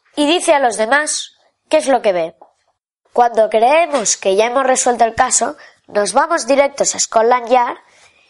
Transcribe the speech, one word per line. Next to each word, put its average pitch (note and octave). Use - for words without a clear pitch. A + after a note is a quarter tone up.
y D4
dice E4+
a C#4
los A#3
demás C#4
qué D#4
es A#3
lo A#3+
que G3+
ve. E3+
Cuando A3+
creemos C4+
que F#3+
ya A3
hemos C4
resuelto B3
el A3+
caso, B3+
nos G3+
vamos D4+
directos C#4
a -
Scotland A#3
Yard B3